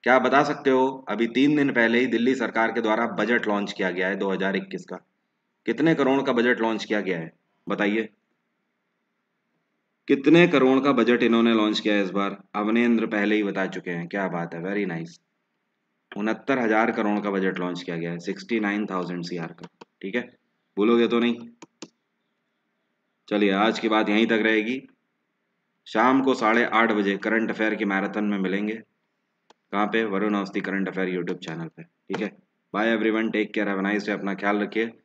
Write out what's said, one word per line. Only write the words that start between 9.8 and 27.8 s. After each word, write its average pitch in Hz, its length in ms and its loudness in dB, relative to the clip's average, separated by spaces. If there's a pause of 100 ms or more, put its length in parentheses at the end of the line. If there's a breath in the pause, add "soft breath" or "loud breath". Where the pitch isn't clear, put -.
कितने 151 400 6
करोड़ 135 320 4
का 139 120 2
बजट 120 320 4
इन्होंने 117 300 4
लॉन्च 107 260 2
किया 107 160 0
है 101 80 2
इस 95 60 -4
बार? 98 280 -4 (180)
अवनेंद्र 113 500 2
पहले 107 300 0
ही 107 80 0
बता 98 220 -2
चुके 92 260 -8
हैं, 85 160 -6
क्या 98 200 -4
बात 85 260 -6
है, 82 100 -10
very 101 240 -4
nice। 85 320 -10 (920)
उनहत्तर 110 480 -4
हजार 113 320 2
करोड़ 107 280 0
का 101 120 -2
बजट 95 280 -2
लॉन्च 90 240 -6
किया 85 140 -8
गया 85 140 -6
है, 85 80 -8
सिक्सटी 98 400 -6
नाइन 104 260 -2
थाउजेंड 90 400 -6
सीआर 85 260 -8
का, 85 160 -18 (340)
ठीक 98 140 -8
है, 123 60 -2 (560)
भूलोगे 117 300 4
तो 117 120 2
नहीं। 117 280 -2 (1800)
चलिए, 104 240 2
आज 107 280 2
की 113 100 0
बात 107 200 2
यहीं 107 180 4
तक 113 160 2
रहेगी। 110 380 0 (1080)
शाम 127 340 4
को 131 120 2
साढ़े 117 320 2
आठ 113 260 2
बजे 98 260 0
करंट 110 320 -2
अफेयर 107 260 -2
की 110 100 -4